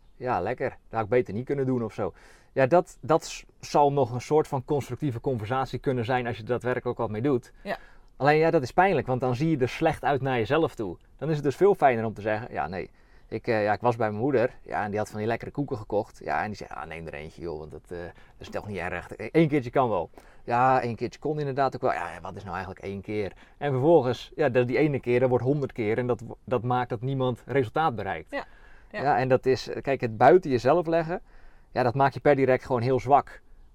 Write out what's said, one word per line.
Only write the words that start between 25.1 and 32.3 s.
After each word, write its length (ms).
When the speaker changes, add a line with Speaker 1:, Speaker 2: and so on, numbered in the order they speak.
Speaker 1:
dat 80
wordt 160
honderd 280
keer. 260
En 80
dat, 160
dat 180
maakt 260
dat 120
niemand 460
resultaat 480
bereikt. 360
Speaker 2:
Ja, 140
ja. 120
Speaker 1:
Ja, 160
en 100
dat 180
is, 220
kijk, 180
het 160
buiten 340
jezelf 360
leggen, 340
ja, 120
dat 120
maakt 200
je 60
per 160